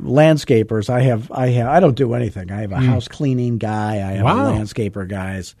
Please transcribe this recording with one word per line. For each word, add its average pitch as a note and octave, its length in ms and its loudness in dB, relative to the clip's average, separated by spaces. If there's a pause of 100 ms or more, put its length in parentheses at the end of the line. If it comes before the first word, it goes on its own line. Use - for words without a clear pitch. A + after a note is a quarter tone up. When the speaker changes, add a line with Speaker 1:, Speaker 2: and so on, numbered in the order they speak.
Speaker 1:
landscapers, B2 880 2
I B2 120 0
have, A#2+ 320 0
I B2+ 160 0
have, A#2+ 180 2
I D#3 140 4
don't C#3+ 160 4
do A#2+ 180 0
anything. G2+ 380 -6
I G#2 80 -6
have G#2 100 -6
a F#2 60 -6
Speaker 2:
Mm. C3 100 2
Speaker 1:
house A#2+ 220 2
cleaning B2 500 -2
guy. G#2+ 380 -2
I G2 160 -4
have G2+ 120 0
Speaker 2:
Wow. E3 280 2
Speaker 1:
a - 0 -
landscaper G#2 560 -4
guys, F#2+ 520 -8